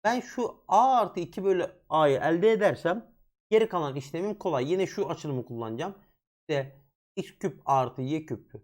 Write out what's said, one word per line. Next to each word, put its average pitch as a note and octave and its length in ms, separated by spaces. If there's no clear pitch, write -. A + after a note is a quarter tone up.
Ben A#3 160
şu - 480
A B3+ 280
artı F#3+ 240
iki F3+ 240
bölü F#3 260
A'yı D3 280
elde E3+ 360
edersem F#3+ 600
geri A3 180
kalan D3 280
işlemim F3+ 420
kolay. D3 340
Yine F#3 140
şu - 240
açılımı C#3 340
kullanacağım. A#2 540
İşte C3+ 400
x - 220
küp - 260
artı C3 380
y D#3 240
küp. - 260